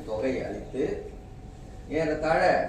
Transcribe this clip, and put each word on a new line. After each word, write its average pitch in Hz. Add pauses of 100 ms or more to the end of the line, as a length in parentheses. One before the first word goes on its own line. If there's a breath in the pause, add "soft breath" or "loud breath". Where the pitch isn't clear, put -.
தொகை 120 (120)
அளித்து - (1040)
ஏறத்தாழ 156 (280)